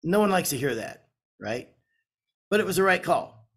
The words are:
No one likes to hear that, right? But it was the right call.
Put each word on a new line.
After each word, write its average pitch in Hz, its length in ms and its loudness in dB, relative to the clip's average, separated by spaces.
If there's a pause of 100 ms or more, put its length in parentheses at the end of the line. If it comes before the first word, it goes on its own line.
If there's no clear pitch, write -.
No 190 180 2
one 208 100 4
likes 185 200 0
to 143 80 -4
hear 131 160 -2
that, - 340 -10 (320)
right? 110 300 -8 (800)
But 208 100 2
it 214 60 0
was 185 100 -2
the 185 60 2
right 190 200 2
call. - 540 -4